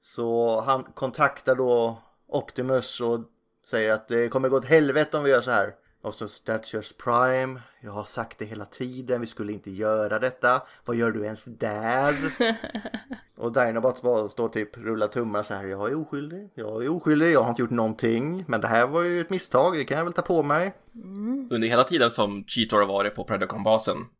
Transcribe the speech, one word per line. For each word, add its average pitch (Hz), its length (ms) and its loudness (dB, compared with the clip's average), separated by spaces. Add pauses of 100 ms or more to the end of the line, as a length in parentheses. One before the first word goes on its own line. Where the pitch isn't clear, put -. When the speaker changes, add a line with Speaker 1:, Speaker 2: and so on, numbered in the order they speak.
Speaker 1:
Så 117 580 0
han 131 240 0
kontaktar 135 680 0
då 120 480 2 (260)
Optimus 127 720 -2
och 117 200 0 (460)
säger 110 260 2
att 110 160 -2
det 117 200 2
kommer 131 200 0
gå 131 80 2
åt 127 80 0
helvete 151 540 4
om 143 60 -2
vi 139 60 4
gör 127 100 6
så 123 100 -4
här. 104 240 2 (320)
Och 107 80 -6
så 107 140 -10
Status - 640 -6
Prime, 131 680 0 (200)
"Jag 113 100 -16
har 101 140 -8
sagt - 340 -8
det 110 60 -8
hela 107 200 -12
tiden, 127 560 -6
vi 117 60 -6
skulle 104 260 -8
inte 101 180 -12
göra 107 480 0
detta. 127 440 2 (220)
Vad 120 120 -4
gör 117 160 2
du 107 120 -4
ens 107 200 -8
där?" 117 680 0 (240)
Speaker 2:
<laughs> - 1000 -6
Speaker 1:
Och 117 140 -4
Dinobots 120 500 0
bara 113 260 2
står 113 200 -2
typ, 107 280 -4
rullar 110 320 -2
tummarna 104 360 -2
så 104 100 -6
här, 98 120 -8
"Jag 98 240 -4
är 139 100 -2
oskyldig, 156 540 -10
jag 110 300 -6
är 135 40 -2
oskyldig, 160 440 4
jag 131 100 6
har 120 80 2
inte 120 120 -2
gjort 113 80 -2
någonting. 117 800 0
Men 117 120 0
det 110 80 -2
här 117 180 4
var 160 160 0
ju 175 180 -2
ett 165 100 -6
misstag, 180 460 2
det 139 80 -2
kan 135 140 -4
jag 165 60 -2
väl 175 80 -6
ta 175 100 -2
på 165 200 2
mig." 160 320 0 (200)
Speaker 2:
Mm. 226 560 -8
Speaker 3:
Under 113 180 0
hela 120 160 6
tiden 131 260 4
som 101 360 -2
Cheetor 110 320 2
har 101 80 6
varit 98 280 0
på - 100 -8
Predacon-basen 107 720 0 (240)